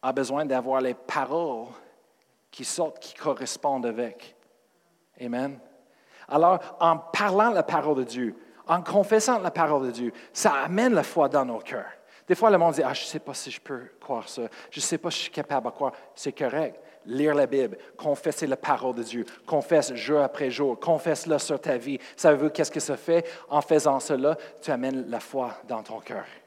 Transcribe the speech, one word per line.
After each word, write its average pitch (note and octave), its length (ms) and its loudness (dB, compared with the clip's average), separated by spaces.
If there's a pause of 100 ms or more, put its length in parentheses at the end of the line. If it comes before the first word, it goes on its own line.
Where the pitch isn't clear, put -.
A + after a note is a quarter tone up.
a C3 100 -2
besoin C3+ 340 -2
d'avoir C3 340 0
les B2+ 140 -2
paroles C#3 720 -4 (800)
qui - 140 -14
sortent, D#3 340 -4
qui - 160 -18
correspondent C3 720 -2
avec. A2+ 480 -6 (840)
Amen. B2+ 400 -4 (680)
Alors, E3 320 4 (220)
en E3 160 6
parlant G3+ 540 2
la F#3 120 2
parole D3+ 340 2
de C3 80 0
Dieu, A#2+ 320 -4 (300)
en F3 160 2
confessant G#3+ 560 4
la F3+ 120 -2
parole D3+ 360 2
de B2 60 -2
Dieu, A#2 200 -4 (200)
ça - 220 2
amène G#3 400 2
la D#3 100 4
foi D3 240 2
dans C#3 160 2
nos A#2 140 -6
cœurs. - 340 -10 (340)
Des F3+ 80 4
fois, A3 160 6
le F#3+ 80 8
monde E3+ 160 6
dit, « D#3 100 2
Ah, C3 100 0
je - 80 -6
ne - 40 -10
sais D#3 140 -8
pas C#3 140 -12
si - 180 -10
je - 80 -14
peux C3 280 -12 (120)
croire A#2 280 -6
ça. - 140 -8 (280)
Je D3+ 100 -12
ne - 20 -4
sais D#3+ 160 -2
pas E3+ 140 -4
si - 60 -4
je - 60 -4
suis - 80 -10
capable C#3 340 -2
de B2 40 -2
croire. » C3 220 -4 (240)
C'est C#3 160 -6
correct. C#3 480 -4 (280)
Lire D3 280 2
la C#3 100 4
Bible, B2 320 -2 (180)
confesser D3 520 -2
la C3 80 0
parole B2+ 400 -2
de A#2 80 -6
Dieu, A2+ 200 -6 (220)
confesse D3 480 2
jour C#3+ 260 0
après C3+ 300 0
jour, B2+ 300 -2
confesse-le D#3+ 580 0
sur C#3 220 -2
ta C3+ 160 -2
vie. B2+ 240 -6 (160)
Savez-vous D3 340 6
qu'est-ce - 220 -2
que D3+ 80 -4
ça C#3 160 -4
fait ? E3+ 280 2 (240)
En D3 140 2
faisant D3 380 4
cela, C#3+ 360 0 (240)
tu D#3 120 -4
amènes C3 360 -4
la A#2 120 -6
foi B2 340 -6 (140)
dans A2 160 -6
ton A2 160 -12
cœur. G2 240 -10 (220)